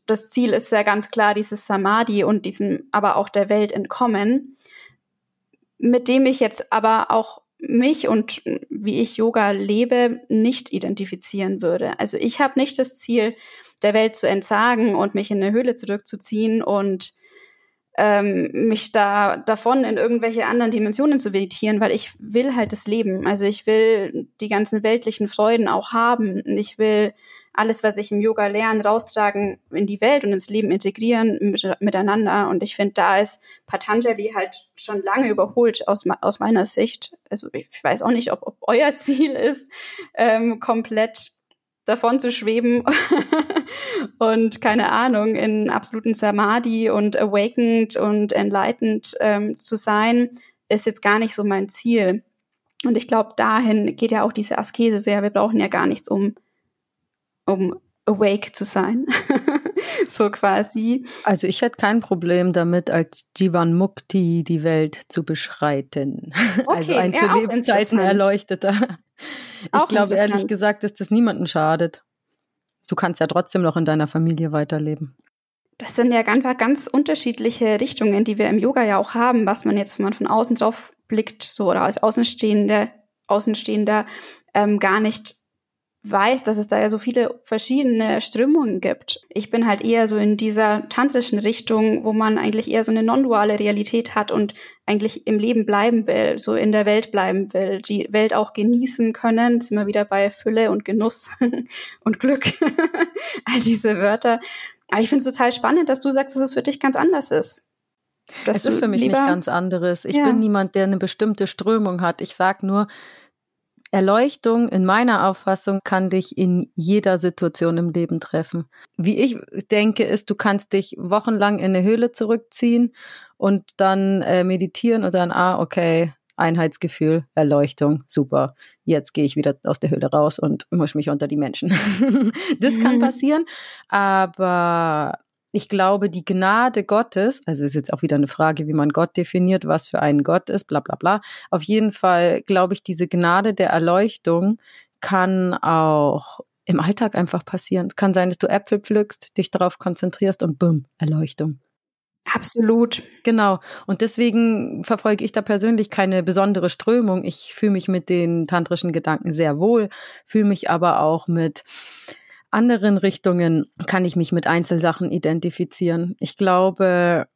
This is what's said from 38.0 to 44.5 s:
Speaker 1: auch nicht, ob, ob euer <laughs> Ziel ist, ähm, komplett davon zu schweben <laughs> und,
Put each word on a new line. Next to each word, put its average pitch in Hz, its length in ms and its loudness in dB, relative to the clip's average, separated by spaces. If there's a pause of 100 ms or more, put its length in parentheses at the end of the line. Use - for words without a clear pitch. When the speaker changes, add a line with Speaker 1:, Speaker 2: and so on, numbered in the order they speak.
Speaker 1:
auch 233 80 0
nicht, 240 200 0
ob, - 140 -6
ob - 160 -12
euer 285 340 2
<laughs> - 0 -
Ziel 285 360 0
ist, 262 400 -4 (420)
ähm, 226 460 0
komplett 226 720 -2 (560)
davon 233 320 2
zu 247 120 -2
schweben 233 520 0 (680)
<laughs> 392 680 -6
und, 220 420 2